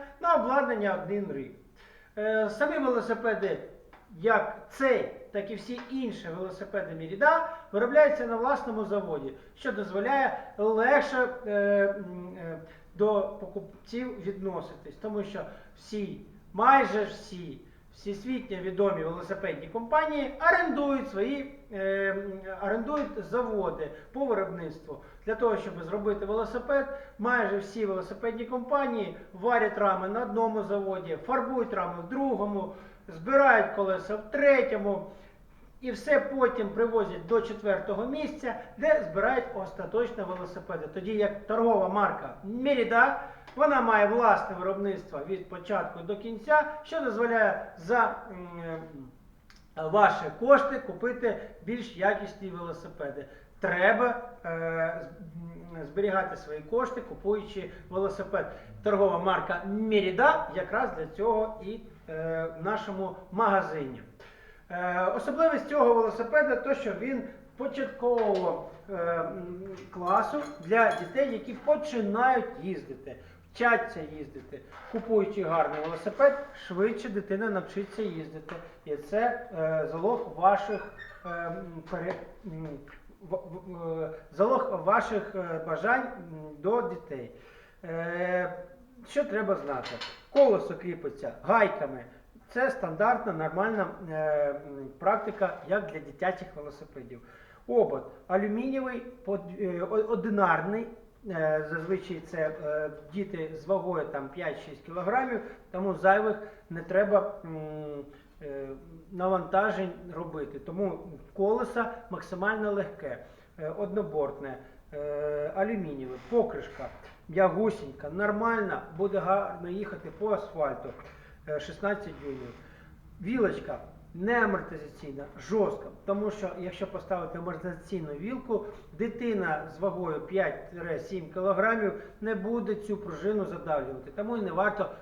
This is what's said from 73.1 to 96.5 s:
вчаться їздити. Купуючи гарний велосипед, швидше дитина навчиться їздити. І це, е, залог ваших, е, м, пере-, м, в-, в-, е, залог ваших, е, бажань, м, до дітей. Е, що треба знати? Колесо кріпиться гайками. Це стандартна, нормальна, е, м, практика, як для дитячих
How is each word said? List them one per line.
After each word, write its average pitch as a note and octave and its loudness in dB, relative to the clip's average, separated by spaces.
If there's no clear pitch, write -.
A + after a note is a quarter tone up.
вчаться A#3 2
їздити. C#3 -14
Купуючи G3+ 2
гарний D#3 2
велосипед, G3+ 4
швидше G#3+ 0
дитина G3+ -2
навчиться G3 -4
їздити. D#3+ -8
І D3 -4
це, A3+ 0
е, D#3+ 0
залог F#3 0
ваших, G3+ 4
е, F3 -8
м, E3+ -8
пере-, F3+ -4
м, D#3+ -8
в-, F3 -4
в-, F3 -8
е, D3+ -4
залог F#3+ 2
ваших, G#3 2
е, E3+ -4
бажань, G#3 2
м, B3+ -8
до G#3+ 2
дітей. B2 -8
Е, F3 -2
що - 0
треба G3 0
знати? C#3 -6
Колесо G#3+ 6
кріпиться D#3+ -6
гайками. D3+ 2
Це B3+ 2
стандартна, G3+ 2
нормальна, F3+ 0
е, D3+ 2
м, C#3+ -8
практика, G3 0
як G3 0
для D#3 -8
дитячих F3 -4